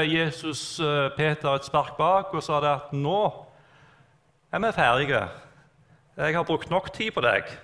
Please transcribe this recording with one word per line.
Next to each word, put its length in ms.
Jesus, 680
eh, 360
Peter 380
et 100
spark 320
bak 380
og 80
sa 180
det 100
at 220
«Nå 540
er 60
vi 140
ferdige. 560
Jeg 180
har 100
brukt 260
nok 220
tid 200
på 80
deg. 220